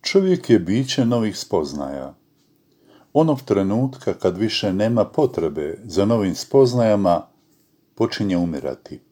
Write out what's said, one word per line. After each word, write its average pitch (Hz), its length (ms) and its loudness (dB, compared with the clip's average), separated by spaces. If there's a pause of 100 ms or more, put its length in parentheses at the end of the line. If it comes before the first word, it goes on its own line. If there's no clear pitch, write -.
Čovjek 185 500 2
je 110 80 8
biće 117 460 0
novih 113 340 0
spoznaja. 71 760 -6 (960)
Onog 151 300 2
trenutka 104 720 -2
kad 90 240 -2
više 104 340 -2
nema 107 320 2
potrebe 82 800 -2
za 95 200 0
novim 104 300 0
spoznajama, 110 920 2 (680)
počinje 107 420 -2
umirati. 71 640 -6 (100)